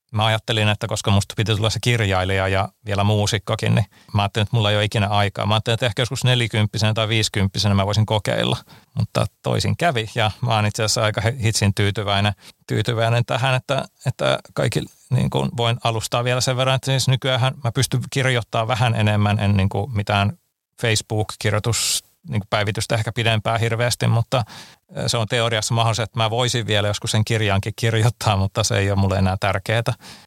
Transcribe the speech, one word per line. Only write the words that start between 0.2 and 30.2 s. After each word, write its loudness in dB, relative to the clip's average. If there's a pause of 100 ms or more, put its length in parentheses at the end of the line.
ajattelin, 0
että 0
koska -2
musta 2
piti 0
tulla 0
se -4
kirjailija 2
ja 0 (180)
vielä 0
muusikkokin, 0
niin 2 (260)
mä 0
ajattelin, 0
että -2
mulla 2
ei 2
ole 2
ikinä 0
aikaa. 0
Mä 2
ajattelin, 0
että -2
ehkä -2
joskus -2
nelikymppisenä 0
tai 0
viisikymppisenä 0
mä 2
voisin 2
kokeilla. 0 (420)
Mutta 0 (160)
toisin 0
kävi 0
ja 0 (100)
mä 0
oon 2
itse -2
asiassa 0
aika 0
he-, 0
hitsin 2
tyytyväinen, 0 (340)
tyytyväinen 0
tähän, 0
että, -2 (220)
että -2 (160)
kaikki -2 (320)
niin 0
kuin -2
voin 0
alustaa -2
vielä 0
sen -2
verran, 2
että -4
siis 0
nykyäänhän 0 (100)
mä -2
pystyn -2 (100)
kirjoittamaan 0
vähän 2
enemmän, 2
en 2
niin 2
kuin -4
mitään 0 (440)
Facebook-kirjoitus-, -2 (240)
niin -2
kuin -10
päivitystä 0
ehkä -2
pidempään 0
hirveästi, -2
mutta, 0 (520)
ö, -4
se -2
on -2
teoriassa -2
mahdollista, 2
että -6
mä 2
voisin 0
vielä 2
joskus -4
sen 2
kirjaankin 0
kirjoittaa, 2
mutta 0
se 0
ei 2
ole 2
mulle 2
enää 2
tärkeetä. 0 (340)